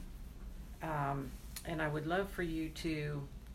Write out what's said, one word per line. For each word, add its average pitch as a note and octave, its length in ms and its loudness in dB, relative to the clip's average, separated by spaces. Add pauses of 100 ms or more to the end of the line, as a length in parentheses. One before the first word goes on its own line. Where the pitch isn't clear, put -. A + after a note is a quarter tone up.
(840)
um, C#3 480 2 (320)
and D#3+ 180 0
I D#3 60 4
would D3 180 2
love F#3+ 240 4
for F#3 140 0
you D#3+ 260 2
to, D3 560 0 (300)